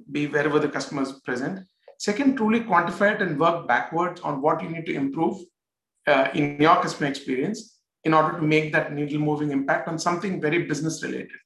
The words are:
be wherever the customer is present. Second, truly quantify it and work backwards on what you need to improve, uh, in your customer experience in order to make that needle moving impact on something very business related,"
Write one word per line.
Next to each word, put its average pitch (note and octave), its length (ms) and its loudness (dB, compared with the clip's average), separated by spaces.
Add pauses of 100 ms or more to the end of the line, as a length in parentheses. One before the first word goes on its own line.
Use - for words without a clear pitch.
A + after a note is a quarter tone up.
(120)
be D3 160 -2
wherever D3+ 300 2
the D3 100 2
customer C#3 340 -6
is C3 100 -4 (120)
present. C#3+ 360 -4 (380)
Second, B3+ 380 2
truly A3 240 2
quantify G3+ 560 2
it G3+ 40 -4
and E3 180 -2
work E3+ 300 2
backwards E3 520 -2
on C#3+ 200 -6
what D#3+ 220 0
you F3 80 -8
need D#3+ 160 -8
to - 80 -4
improve, C#3 420 -2 (720)
uh, E3 260 4
in D3 260 -2
your D#3+ 180 8
customer D#3 340 -2
experience C#3 720 -6 (240)
in D#3+ 100 4
order E3+ 240 4
to E3 40 -4
make D#3 300 2
that D3 220 0
needle D3 240 -2
moving D3+ 320 0
impact C#3 380 0
on D#3+ 100 -4
something F3 420 -2
very D#3 220 0
business D3+ 400 -4
related," - 440 -8